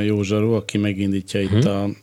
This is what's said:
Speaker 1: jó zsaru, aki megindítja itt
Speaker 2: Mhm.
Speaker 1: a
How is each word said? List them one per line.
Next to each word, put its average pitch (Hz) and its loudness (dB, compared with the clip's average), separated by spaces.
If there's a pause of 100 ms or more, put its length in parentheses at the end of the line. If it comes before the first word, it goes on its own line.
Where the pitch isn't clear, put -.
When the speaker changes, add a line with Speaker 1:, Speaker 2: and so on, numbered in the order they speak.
Speaker 1:
jó 104 0
zsaru, 107 0
aki 104 -2
megindítja 98 -2
itt 95 0
Speaker 2:
Mhm. 107 4
Speaker 1:
a 101 -2 (160)